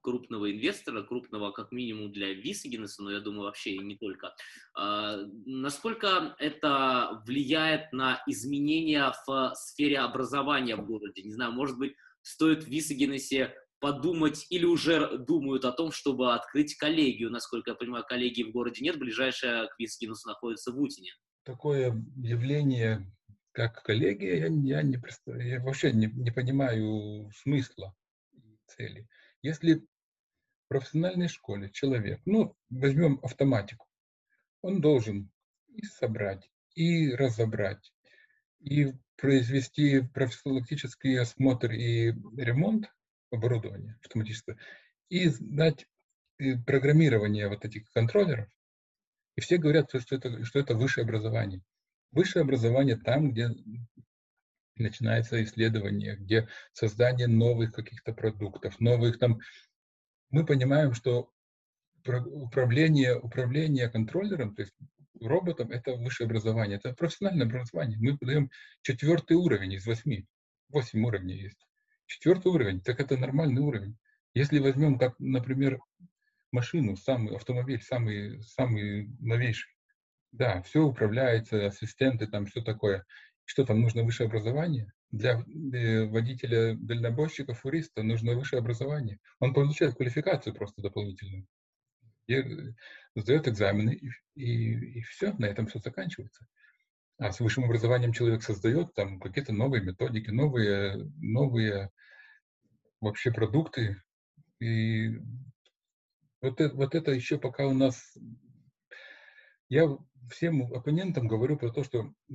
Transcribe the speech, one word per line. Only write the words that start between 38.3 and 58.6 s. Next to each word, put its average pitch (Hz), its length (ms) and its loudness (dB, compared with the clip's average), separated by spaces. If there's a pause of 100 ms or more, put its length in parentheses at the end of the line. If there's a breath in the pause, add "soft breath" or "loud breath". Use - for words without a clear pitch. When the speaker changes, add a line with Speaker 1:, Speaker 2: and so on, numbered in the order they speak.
Speaker 2:
и 143 320 2 (240)
произвести 135 840 4
профилактический 131 1160 -2
осмотр 123 540 2
и 117 400 2 (240)
ремонт 170 480 2 (460)
оборудования 110 720 -4
автоматического, 110 560 -8 (520 loud breath)
и 180 180 2
знать, 151 600 0 (520)
э, 135 180 0
программирование 120 920 4
вот 101 160 -8
этих 110 260 -12
контроллеров. 120 560 2 (880)
И - 60 -6
все 175 160 2
говорят, 151 320 4
что, 131 100 -2
что 127 160 -6
это, 117 300 -6
что 139 140 -2
это 127 160 0
высшее 123 280 0
образование. 110 580 -2 (500)
Высшее 175 320 4
образование 127 540 4
там, 135 340 2
где 117 180 0 (1300)
начинается 113 640 0
исследование, 104 720 -2
где 107 300 2 (260 loud breath)
создание 120 540 2
новых 117 460 4
каких-то 113 400 -10
продуктов, 104 640 -6